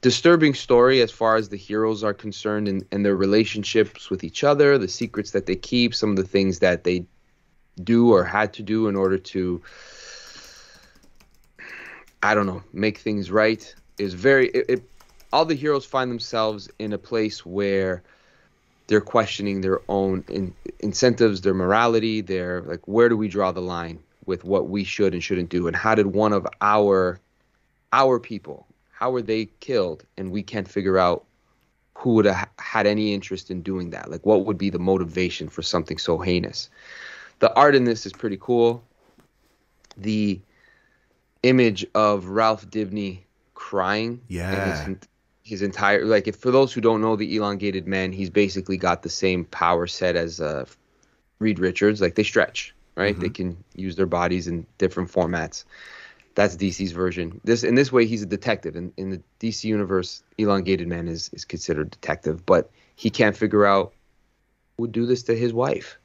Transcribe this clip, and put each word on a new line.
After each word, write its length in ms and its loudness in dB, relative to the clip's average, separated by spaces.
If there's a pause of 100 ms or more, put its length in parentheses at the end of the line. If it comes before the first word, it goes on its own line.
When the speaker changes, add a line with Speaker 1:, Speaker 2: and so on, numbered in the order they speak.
Speaker 1:
disturbing 520 6
story 480 4
as 100 2
far 240 2
as 140 0
the 80 -10
heroes 460 -2
are 100 -2
concerned 540 -4
and, 240 -4
and 140 -2
their 100 2
relationships 960 0
with 140 -6
each 200 -6
other, 340 6
the 100 0
secrets 440 -6
that 160 -2
they 80 0
keep, 380 0
some 180 0
of 40 0
the 80 0
things 360 0
that 260 2
they 200 0 (760)
do 300 6
or 100 6
had 300 -2
to 100 -14
do 240 -2
in 80 -2
order 220 2
to, 440 -4 (2500)
I 100 4
don't 120 4
know, 260 -6
make 280 -2
things 320 -4
right. 420 2 (240)
Is 160 -4
very, 360 4
it, 200 0
it, 140 0 (500)
all 120 4
the 100 -2
heroes 300 -2
find 260 -2
themselves 580 -4 (100)
in 140 -6
a 40 -6
place 480 -4
where 580 -2 (840)
they're 140 4
questioning 600 -2
their 280 -2
own 400 -2
in-, 240 -6 (260)
incentives, 640 2
their 120 0
morality, 680 2
their, 400 -6
like, 260 -10
where 220 6
do 80 2
we 100 -2
draw 240 0
the 100 -6
line 380 -8 (260)
with 180 -4
what 260 0
we 140 -2
should 300 0
and 100 -6
shouldn't 260 -4
do? 180 -2
And 80 -4
how 200 2
did 120 4
one 260 2
of 120 0 (160)
our, 580 2 (760)
our 260 4
people, 480 -14 (240)
how 200 -4
were 100 -2
they 240 -2 (140)
killed? 440 -4 (140)
And 140 -8
we 120 -4
can't 240 -8
figure 300 0
out 280 2 (680)
who 220 0
would 100 6
have 240 2 (100)
had 260 -2
any 280 2
interest 360 -8
in 120 -6
doing 300 -6
that. 200 -12
Like, 140 -8
what 200 4
would 120 -2
be 120 -2
the 100 -4
motivation 720 -2
for 120 -10
something 360 -4
so 200 -2
heinous? 520 -2 (680)
The 140 4
art 220 6
in 100 4
this 200 -2
is 80 -12
pretty 260 -6
cool. 440 0 (1120)
The 420 -2 (1040)
image 420 4 (100)
of 320 2
Ralph 420 0
Dibny 500 -6 (340)
crying 760 -4
and 420 -4
his 80 -6
Speaker 2:
Yeah. 60 -8
Speaker 1:
en-, 140 -8 (440)
his 180 -10
entire, 440 2
like, 220 2
if, 100 -8
for 120 -2
those 240 4
who 80 -4
don't 200 4
know 140 2
the 200 -4
Elongated 520 -2
Man, 240 -2
he's 180 -6
basically 480 0
got 260 -2
the 60 -8
same 360 -2
power 400 0
set 300 -2
as, 260 -4
uh, 240 -6 (760)
Reed 200 0
Richards. 420 2
Like, 140 0
they 80 2
stretch, 500 -2 (220)
right? 240 -2
They 80 -4
Speaker 2:
Mm-hmm. 60 -6
Speaker 1:
can 300 -8 (120)
use 200 -8
their 120 0
bodies 400 -2
in 180 -6 (120)
different 340 -2
formats. 540 -4 (680)
That's 220 0
D 160 -4
C's 200 -6
version. 520 -6
This, 200 0
in 120 2
this 160 4
way, 140 6
he's 180 -4
a 20 -6
detective. 500 -4
In, 220 -10
in 140 -8
the 100 -10 (180)
D 120 -4
C 160 -8
universe, 560 -2 (140)
Elongated 500 0
Man 200 -4
is, 240 -8
is 140 -16
considered 460 -6
detective, 540 -6
but 260 2 (240)
he 140 -2
can't 280 0
figure 280 2
out 280 2 (840)
who 80 -6
would 80 -6
do 140 -2
this 180 0
to 140 0
his 160 -2
wife. 520 -2